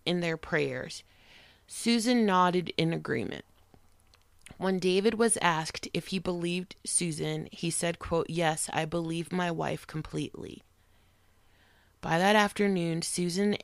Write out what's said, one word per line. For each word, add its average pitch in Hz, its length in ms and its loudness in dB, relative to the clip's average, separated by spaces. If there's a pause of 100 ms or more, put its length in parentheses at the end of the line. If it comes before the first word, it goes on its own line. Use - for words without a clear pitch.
in 175 140 2
their 165 160 0
prayers, 143 640 -2 (640)
Susan 233 600 2
nodded 180 500 4
in 165 160 2
agreement. 151 520 -4 (1160)
When 190 200 2
David 190 360 4
was 220 240 2
asked 160 560 0
if 170 140 -4
he 190 120 -2
believed 175 640 -4
Susan, 156 640 -2
he - 200 -4
said, 170 280 -2
quote, - 320 -2
"Yes, 160 420 0
I 160 120 0
believe 165 480 -4
my 180 180 0
wife 160 360 -4
completely." - 760 -8 (1400)
By 160 180 0
that 196 180 6
afternoon, 190 640 2
Susan 180 600 0